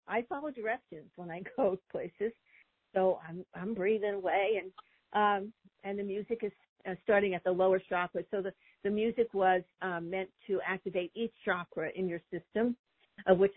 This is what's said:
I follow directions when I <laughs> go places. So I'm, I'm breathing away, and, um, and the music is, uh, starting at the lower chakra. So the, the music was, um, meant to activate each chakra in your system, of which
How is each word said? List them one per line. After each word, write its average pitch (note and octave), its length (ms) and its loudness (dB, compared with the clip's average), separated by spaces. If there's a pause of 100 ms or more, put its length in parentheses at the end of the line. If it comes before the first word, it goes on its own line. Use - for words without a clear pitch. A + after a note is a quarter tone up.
I G#3+ 140 -2
follow C#4+ 280 -8
directions A3 640 -8
when F3 140 -12
I F3 200 -10
<laughs> - 60 -20
go F#3+ 220 2 (140)
places. F3+ 400 -6 (600)
So F#3 340 4
I'm, F3 160 -10 (100)
I'm F#3 200 -4
breathing G3+ 400 0
away, F#3+ 480 2
and, F#3 100 -12 (420)
um, G#3 380 4 (320)
and G3+ 140 -4
the G3+ 60 -4
music G3+ 380 -4
is, G#3 100 -2 (360)
uh, F#3 60 -4 (100)
starting G3+ 300 4
at F3 100 -4
the F#3 80 2
lower F#3 280 4
chakra. F3+ 500 -2
So G3 120 -2
the, F#3 100 -6 (320)
the G3+ 60 0
music A3 440 0
was, F#3 280 4 (200)
um, E3+ 280 -4
meant F#3+ 200 -4 (180)
to G3 180 0
activate F3+ 480 -4
each A3+ 180 -4 (120)
chakra F3 520 -4
in F#3 120 -2
your E3+ 120 -6 (120)
system, A3+ 440 -2 (500)
of F#3 120 8
which G3 180 4